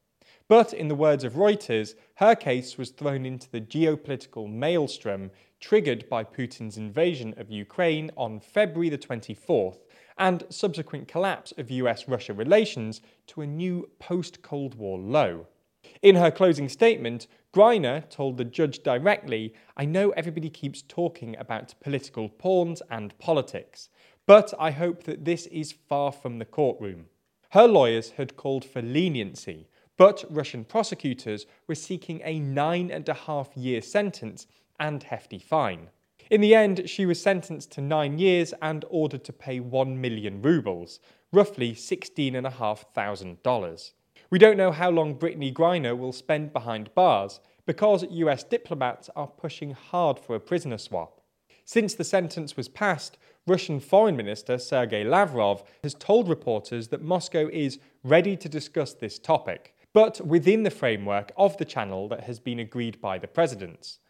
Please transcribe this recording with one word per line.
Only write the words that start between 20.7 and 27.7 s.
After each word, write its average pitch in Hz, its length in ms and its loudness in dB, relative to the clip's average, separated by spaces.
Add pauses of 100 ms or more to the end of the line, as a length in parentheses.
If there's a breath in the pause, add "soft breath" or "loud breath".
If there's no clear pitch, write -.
talking 160 560 -6
about 113 440 -10
political 131 500 -8
pawns 175 500 0 (100)
and 107 280 -10
politics, - 720 -4 (340 soft breath)
but 208 340 8
I 160 120 -2
hope 170 320 -4
that 156 240 -10
this 170 220 -2
is 156 240 -10
far 143 380 -4
from 120 280 -10
the 110 80 -10
courtroom." 101 640 -2 (420)
Her 220 180 10
lawyers 120 440 4